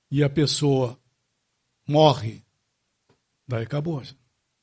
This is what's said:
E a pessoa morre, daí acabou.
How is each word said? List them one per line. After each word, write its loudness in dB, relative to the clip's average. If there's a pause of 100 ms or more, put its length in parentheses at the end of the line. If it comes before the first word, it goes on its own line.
E 0
a 2
pessoa 0 (880)
morre, 2 (1040)
daí -6
acabou. -6 (600)